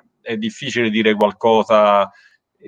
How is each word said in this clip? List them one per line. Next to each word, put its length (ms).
è, 100
è 60
difficile 520
dire 240
qualcosa 1000